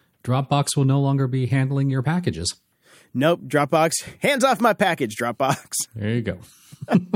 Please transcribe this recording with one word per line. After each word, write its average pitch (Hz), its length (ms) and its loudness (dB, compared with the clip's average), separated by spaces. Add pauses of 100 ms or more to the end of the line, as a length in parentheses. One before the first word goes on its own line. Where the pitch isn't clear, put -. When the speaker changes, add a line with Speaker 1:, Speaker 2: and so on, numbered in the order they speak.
(240)
Speaker 1:
Dropbox 139 520 0
will 143 100 2
no 135 140 4
longer 139 280 2
be 131 180 -2
handling 135 460 0
your 131 100 -2
packages. 123 540 -2 (580)
Speaker 2:
Nope, 151 340 2
Dropbox, 151 440 2 (280)
hands 262 240 2
off 247 160 2
my 220 140 4
package, 160 420 -2
Dropbox. 120 640 -2
<laughs> - 160 -10
Speaker 1:
There 107 200 -4
you 120 80 -2
go. 92 160 -6 (500)
<laughs> 240 100 4 (160)